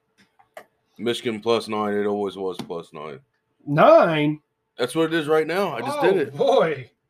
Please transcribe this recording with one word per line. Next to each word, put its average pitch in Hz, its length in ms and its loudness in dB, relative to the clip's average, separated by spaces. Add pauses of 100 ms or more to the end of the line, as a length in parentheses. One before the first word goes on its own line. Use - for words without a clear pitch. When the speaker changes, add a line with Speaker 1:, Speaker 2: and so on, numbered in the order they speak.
(960)
Speaker 1:
Michigan 117 420 -4
plus 110 280 0
nine. 107 280 -4
It 104 100 -2
always 101 320 -4
was 92 200 -6
plus 85 360 -12
nine. 76 260 -14 (460)
Speaker 2:
Nine? 156 760 4 (360)
Speaker 1:
That's 120 160 -4
what 160 120 2
it 160 80 -2
is 160 140 -2
right 156 200 2
now. 175 260 -2
I 123 80 -6
just 285 200 -6
did 196 140 4
Speaker 2:
Oh, 185 40 2
Speaker 1:
it. 131 160 -4
Speaker 2:
boy. 165 540 0 (200)